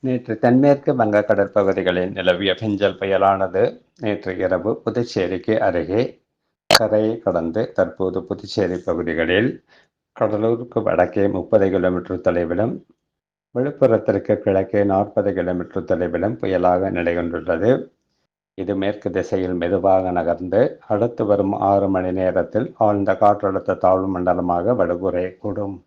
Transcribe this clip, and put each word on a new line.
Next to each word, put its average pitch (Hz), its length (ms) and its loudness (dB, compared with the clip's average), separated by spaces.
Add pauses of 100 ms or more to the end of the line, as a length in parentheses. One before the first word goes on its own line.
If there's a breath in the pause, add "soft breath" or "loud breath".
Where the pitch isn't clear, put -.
நேற்று 127 340 -2
தென்மேற்கு 135 580 4
வங்க 107 240 2
கடற்பகுதிகளில் 95 920 0
நிலவிய 92 420 0
பெஞ்சல் 101 440 -2
புயலானது 98 680 2 (340)
நேற்று 101 400 -4
இரவு 92 380 0
புதுச்சேரிக்கு 107 840 -2
அருகே 90 420 0 (680)
கரையை 107 500 2
கடந்து, 85 420 -2 (120)
தற்போது 92 500 -2
புதுச்சேரி 92 540 -4
பகுதிகளில் 85 720 0 (680 soft breath)
கடலூருக்கு 113 680 -2
வடக்கே 90 460 2
முப்பது 95 420 2
கிலோமீட்டர் 92 520 -2
தொலைவிலும், 87 520 0 (800)
விழுப்புரத்திற்கு 117 840 2
கிழக்கே 98 460 0
நாற்பது 101 500 0
கிலோமீட்டர் 90 560 -4
தொலைவிலும் 87 500 -2
புயலாக 90 520 0
நிலை 85 240 -2
கொண்டுள்ளது. 85 560 -2 (840)
இது 95 180 -4
மேற்கு 101 340 -4
திசையில் 92 500 -2
மெதுவாக 92 520 2
நகர்ந்து, 87 500 0 (260)
அடுத்து 110 380 -2
வரும் 101 340 0
ஆறு 98 300 2
மணி 92 220 -2
நேரத்தில் 92 680 -2
ஆழ்ந்த 104 360 2
காற்றழுத்த 98 640 0
தாழ்வு 95 300 2
மண்டலமாக 90 680 0
வலுக்குறையக்கூடும். 92 1120 -4